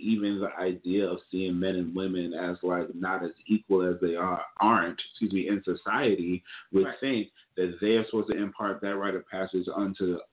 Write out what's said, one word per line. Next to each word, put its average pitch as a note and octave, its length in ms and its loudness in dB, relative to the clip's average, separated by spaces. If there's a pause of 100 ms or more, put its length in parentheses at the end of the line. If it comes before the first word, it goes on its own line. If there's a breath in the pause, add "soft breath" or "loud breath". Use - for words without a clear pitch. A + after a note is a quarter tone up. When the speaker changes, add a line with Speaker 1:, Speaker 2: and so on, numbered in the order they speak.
Speaker 1:
even G#2 320 2
the G2 100 -2 (120)
idea F#2 460 0
of F2+ 100 -2 (140)
seeing F#2 280 0
men F#2 180 0
and F2 180 -2
women F#2 400 -2
as, F2 260 -4
like, F2 320 -2
not F2+ 300 -4
as E2 80 -6 (160)
equal G2 340 4
as F2+ 220 2
they E2+ 120 2
are, F2 280 -2 (140)
aren't, G2 420 4 (100)
excuse G2 240 -2
me, F#2+ 140 0
in G2 160 0
society, F#2+ 800 0 (280 loud breath)
would F#2+ 140 4
Speaker 2:
Right. - 140 -6
Speaker 1:
think B2+ 320 -2 (240 soft breath)
that F2+ 260 0
they're A2 240 4
supposed A2 240 0
to F2+ 80 0
impart G2+ 440 -4
that G2+ 160 -2
rite G2 180 0
of F2+ 120 -6
passage F#2 400 -2
onto F#2+ 520 -2 (120)